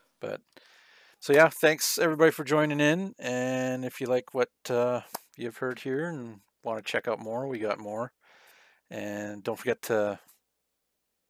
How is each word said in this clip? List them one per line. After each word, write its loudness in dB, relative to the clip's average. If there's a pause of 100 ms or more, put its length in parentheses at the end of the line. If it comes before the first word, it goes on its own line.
(200)
But, -10 (760)
so 0
yeah, 10
thanks 2
everybody 4
for -4
joining 2
in, 2
and -2
if -8
you -4
like 0
what, 0 (200)
uh, 2 (360)
you've -10
heard -6
here -4
and -12 (220)
wanna -6
check -4
out -2
more, -6
we -6
got -2
more. -8 (800)
And -8
don't -4
forget -2
to 0 (1120)